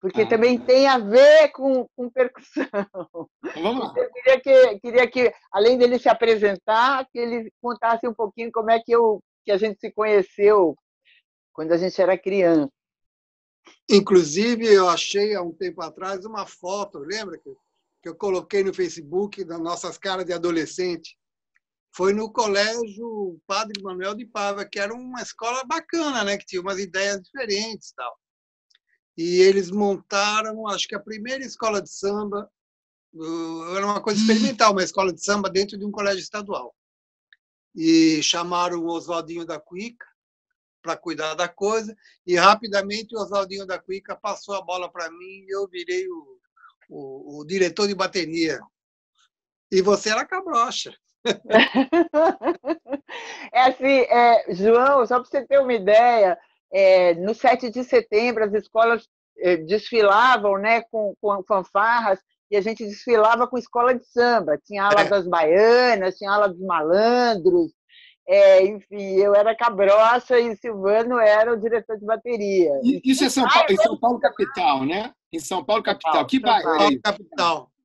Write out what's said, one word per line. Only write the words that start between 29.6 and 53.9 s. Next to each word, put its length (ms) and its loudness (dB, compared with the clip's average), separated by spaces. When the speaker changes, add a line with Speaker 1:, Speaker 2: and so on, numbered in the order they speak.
Speaker 3:
montaram, 1000 -4
acho 200 -6
que 60 -14
a 60 -8
primeira 440 -12
escola 380 -6
de 80 -16
samba, 580 -8
uh, 640 -10
era 80 -4
uma 160 -4
coisa 200 -2
experimental, 520 2
uma 120 0
escola 280 -2
de 100 -12
samba 280 -2
dentro 260 -4
de 80 -12
um 60 -8
colégio 300 -4
estadual. 540 -12
E 480 2
chamaram 560 -2
o 80 -6
Oswaldinho 580 -8
da 160 -12
Cuica 460 -16
pra 140 -8
cuidar 380 -8
da 120 -4
coisa, 480 -6
e 100 0
rapidamente 800 0
o 60 -8
Oswaldinho 460 -6
da 120 -8
Cuica 380 -12
passou 380 -10
a 80 -8
bola 280 -8
pra 200 -12
mim 360 -20
e 80 -10
eu 140 -8
virei 400 -8
o, 300 -16
o, 520 -18
o 40 -16
diretor 420 -2
de 80 -4
bateria. 640 -6
E 120 2
você 260 2
era 160 -2
cabrocha. 720 -4
Speaker 1:
<laughs> 1800 -2
É 100 2
assim, 220 0